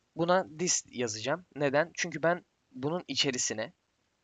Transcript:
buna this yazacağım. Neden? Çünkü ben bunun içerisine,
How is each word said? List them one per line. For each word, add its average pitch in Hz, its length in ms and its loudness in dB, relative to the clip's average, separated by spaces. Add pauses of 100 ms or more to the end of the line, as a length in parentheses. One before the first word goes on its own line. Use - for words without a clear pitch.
(160)
buna 170 420 2
this 175 320 0
yazacağım. 120 640 -2
Neden? 147 400 2
Çünkü 160 280 -4
ben 170 220 2 (280)
bunun 151 360 -4
içerisine, 127 640 -2 (520)